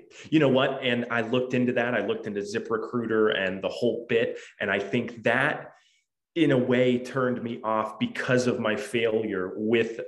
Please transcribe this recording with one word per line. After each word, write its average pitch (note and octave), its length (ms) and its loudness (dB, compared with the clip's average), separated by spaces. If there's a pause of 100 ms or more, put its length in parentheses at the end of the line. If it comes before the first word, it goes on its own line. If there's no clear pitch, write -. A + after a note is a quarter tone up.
(300)
You D#3 100 6
know C#3+ 100 6
what? C3 340 2
And A#2+ 260 0
I A#2 120 0
looked B2+ 340 -2
into B2 180 2
that. A#2+ 220 0
I G2+ 100 0
looked A2 220 -4
into G2+ 140 -4
ZipRecruiter A2 920 0
and F#2+ 280 -2
the F#2 60 0
whole A2+ 380 -2
bit. - 320 0 (200)
And G#2 100 -2
I G2+ 80 2
think A#2 460 -4
that C3 480 0 (640)
in D3+ 160 4
a C3 60 4
way B2 420 4
turned B2 440 -2
me A#2 200 -6
off A2 340 -2
because B2 480 0
of A#2 140 0
my G#2+ 160 0
failure G#2+ 800 -2
with, A2+ 520 0